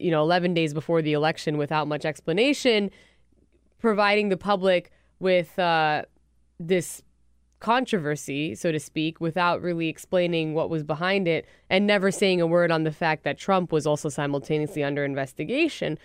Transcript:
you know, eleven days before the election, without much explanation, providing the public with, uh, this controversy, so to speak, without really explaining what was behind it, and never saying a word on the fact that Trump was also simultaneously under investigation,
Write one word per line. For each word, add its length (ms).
you 100
know, 100
eleven 320
days 220
before 260
the 120
election, 460
without 280
much 180
explanation, 840
providing 520
the 60
public 540
with, 400
uh, 420
this 440
controversy, 960
so 160
to 80
speak, 400
without 420
really 260
explaining 640
what 160
was 120
behind 460
it, 180
and 160
never 240
saying 300
a 80
word 240
on 100
the 80
fact 320
that 160
Trump 320
was 160
also 220
simultaneously 720
under 220
investigation, 1000